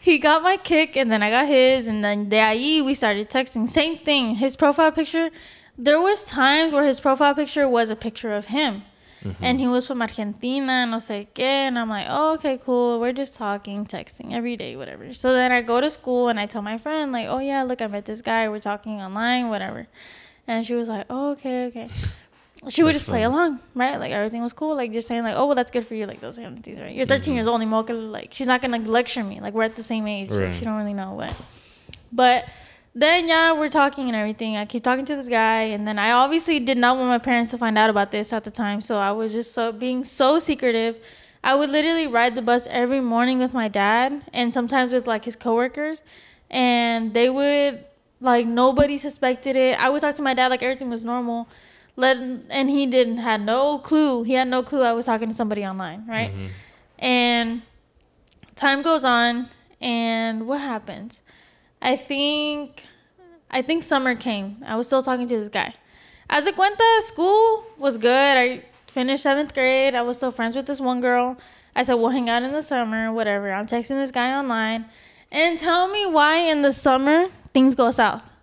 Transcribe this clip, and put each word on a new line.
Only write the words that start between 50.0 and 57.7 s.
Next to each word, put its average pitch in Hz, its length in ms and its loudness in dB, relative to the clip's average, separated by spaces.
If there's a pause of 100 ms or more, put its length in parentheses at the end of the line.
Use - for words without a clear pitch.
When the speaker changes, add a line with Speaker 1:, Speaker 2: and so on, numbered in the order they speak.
Speaker 1:
talk 294 140 0
to 302 60 -6
my 262 120 0
dad 254 140 2
like 254 140 0
everything 262 280 -4
was 226 120 -6
normal. 233 460 -6 (480)
Let, 254 200 4
and 262 540 -4
he 277 160 2
didn't, 240 320 2
had 220 240 -2
no 269 360 0
clue. 285 440 2
He 226 100 -2
had 254 160 2
no 254 140 0
clue 269 180 -2
I 240 140 4
was 233 100 -4
talking 226 240 -2
to 220 60 -6
somebody 208 320 -4
online, 190 420 -10
right? 226 220 -4
Speaker 2:
Mm-hmm. 98 160 -8 (520)
Speaker 1:
And 240 640 0 (920)